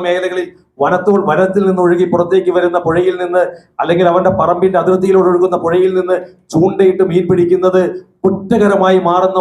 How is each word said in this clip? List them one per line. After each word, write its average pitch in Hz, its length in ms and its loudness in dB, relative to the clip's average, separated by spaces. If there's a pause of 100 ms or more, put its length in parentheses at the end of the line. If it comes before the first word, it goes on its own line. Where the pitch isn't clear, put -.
മേഖലകളിൽ 180 400 -4 (360)
വനത്തോ-, 185 460 0
വനത്തിൽ 185 380 0
നിന്ന് 185 180 0
ഒഴുകി 175 280 2
പുറത്തേക്ക് 175 440 0
വരുന്ന 175 280 0
പുഴയിൽ 180 380 0
നിന്ന് 175 200 -2 (360)
അല്ലെങ്കിൽ 170 340 0
അവന്റെ 185 180 2 (100)
പറമ്പിന്റെ 175 420 0
അതിർത്തിയിലൂടെ 185 480 2
ഒഴുകുന്ന 175 340 0
പുഴയിൽ 185 340 0
നിന്ന് 180 180 -2 (360)
ചൂണ്ടയിട്ട് 185 580 2
മീൻ 180 200 0
പിടിക്കുന്നത് 185 500 2 (420)
കുറ്റകരമായി 190 760 0 (100)
മാറുന്ന 185 320 0